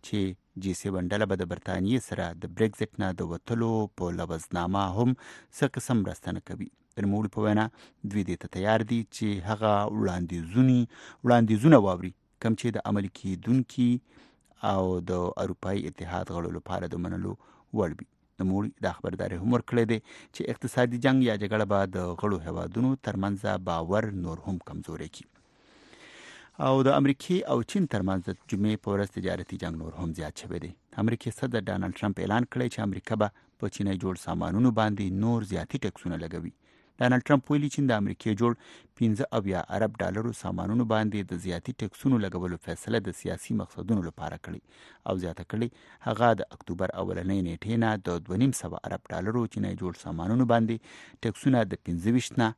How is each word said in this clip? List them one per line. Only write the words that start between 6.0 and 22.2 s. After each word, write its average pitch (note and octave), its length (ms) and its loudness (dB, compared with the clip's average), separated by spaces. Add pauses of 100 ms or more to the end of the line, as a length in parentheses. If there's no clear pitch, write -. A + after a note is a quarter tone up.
مرسته F#2 320 -6
نه - 140 -10
کوي. B2 180 -8
د - 380 -8
نوموړي G2+ 320 0
په G#2+ 100 2
وینا، G#2+ 180 4 (380)
دوی G2+ 240 -2
دې F2 160 -2
ته - 140 -12
تیار G#2+ 340 4
دي A#2 80 0 (160)
چې A2+ 100 -2 (220)
هغه G#2+ 240 2 (240)
وړاندیزونی-، F#2+ 920 2 (360)
وړاندیزونه A#2+ 600 8
واوري، F2+ 300 0 (280)
کوم A2+ 180 2
چې A2+ 160 0
د G#2 160 -4
عملي G2 260 0
کیدونکي A#2 720 2 (680)
او G2 220 2 (300)
د F2+ 160 0 (160)
اروپایي F#2+ 420 -4
اتحاد F2+ 520 -6
غړو E2+ 220 -4
لپاره F2+ 240 -6 (120)
د F2 100 -4
منلو F2+ 320 -6 (400)
وړ F2+ 200 2
وي. - 100 -16 (300)
نوموړي G2 460 -2
دا G#2+ 80 0
خبرداری F#2 480 -6
هم A2 140 0
ورکړی A#2+ 360 2
دی A2+ 140 2
چې - 480 -10
اقتصادي B2 520 0
جنگ C3 200 6
یا A2+ 180 4
جګړه G#2 300 2
به G2 240 2
د F2+ 240 -2